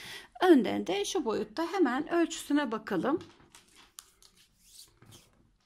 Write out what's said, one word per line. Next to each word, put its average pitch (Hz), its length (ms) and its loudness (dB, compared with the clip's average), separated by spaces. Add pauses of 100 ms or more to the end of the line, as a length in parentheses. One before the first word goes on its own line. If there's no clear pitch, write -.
(420)
Önden 220 460 4
de 392 180 -2
şu 302 200 -2
boyutta 214 460 -4
hemen 302 420 0
ölçüsüne 302 580 0
bakalım. 220 480 -2 (2500)